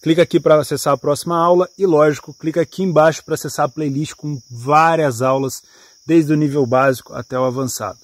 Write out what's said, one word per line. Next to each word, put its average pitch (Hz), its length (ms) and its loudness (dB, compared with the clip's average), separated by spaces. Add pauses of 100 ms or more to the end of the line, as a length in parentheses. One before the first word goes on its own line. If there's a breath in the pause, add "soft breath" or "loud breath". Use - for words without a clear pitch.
Clica 160 180 0
aqui 165 180 2
pra 156 180 4
acessar 147 360 -2
a 131 60 0
próxima 151 360 -2
aula 175 320 2 (120)
e, 196 80 0
lógico, 151 480 2
clica 160 260 -4
aqui 180 220 -4
embaixo 156 420 2
pra 160 120 -6
acessar - 280 -6
a 151 60 -4
playlist 147 440 -6
com 147 240 -10 (120)
várias 143 720 2
aulas, 131 400 -2 (440 soft breath)
desde 156 240 2
o 151 60 2
nível 147 300 0
básico 131 480 0
até 127 240 -8
o 131 60 0
avançado. 123 600 -6